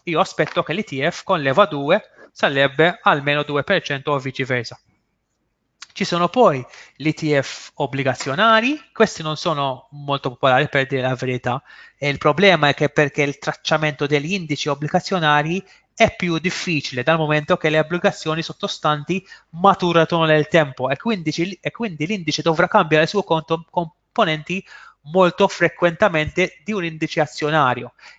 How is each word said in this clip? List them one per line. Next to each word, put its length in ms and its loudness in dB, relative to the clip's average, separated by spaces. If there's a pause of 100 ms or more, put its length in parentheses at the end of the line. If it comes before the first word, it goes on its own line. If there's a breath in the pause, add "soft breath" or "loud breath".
io 160 -2
aspetto 460 -2
che 80 -6
l'E 100 -4
T 260 -4
F 140 -8
con 180 -2
leva 260 4
due 360 -2 (300 loud breath)
sarebbe 680 2
almeno 440 0
due 180 -2
per 180 0
cento 300 -6
o 80 0
viceversa. 580 -6 (1160)
Ci 120 -4
sono 240 -2
poi 380 2 (300 loud breath)
gli 100 -6
E 60 0
T 280 0
F 340 -10
obbligazionari, 1200 0
questi 300 0
non 140 -4
sono 560 -4
molto 380 -4
popolari 380 2
per 180 0
dire 160 -4
la 120 0
verità, 480 -4 (340 loud breath)
e 120 -4
il 100 -4
problema 480 4
è 80 2
che 140 0
perché 340 0
il 160 -2
tracciamento 720 -4
degli 240 -2
indici 360 -6
obbligazionari 960 0 (300 soft breath)
è 220 2
più 220 -2
difficile 640 -4
dal 140 4
momento 380 0
che 120 -2
le 100 2
obbligazioni 640 -2
sottostanti 800 -4 (260 loud breath)
maturano 760 2
nel 240 4
tempo 420 0
e 60 -2
quindi 340 -4
ci-, 300 -4
e 100 -6
quindi 340 -8
l'indice 380 -4
dovrà 240 2
cambiare 380 4
il 40 -2
suo 140 -2
conto, 480 -2
componenti 960 -4 (380 loud breath)
molto 440 4
frequentemente 1120 0
di 100 -6
un 120 -4
indice 360 -4
azionario. 720 0 (240 loud breath)